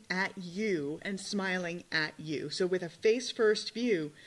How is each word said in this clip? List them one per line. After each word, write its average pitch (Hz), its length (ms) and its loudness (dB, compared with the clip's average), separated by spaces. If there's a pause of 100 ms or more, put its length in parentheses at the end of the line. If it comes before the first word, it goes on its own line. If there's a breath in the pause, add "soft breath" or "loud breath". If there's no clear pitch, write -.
at 185 280 0
you 175 640 -2
and 196 180 -4
smiling 185 720 -2
at 156 260 0
you. 156 320 -4
So 185 180 0
with 180 160 0
a 165 60 -4
face 233 420 2
first 214 420 2
view, 190 380 2 (160 loud breath)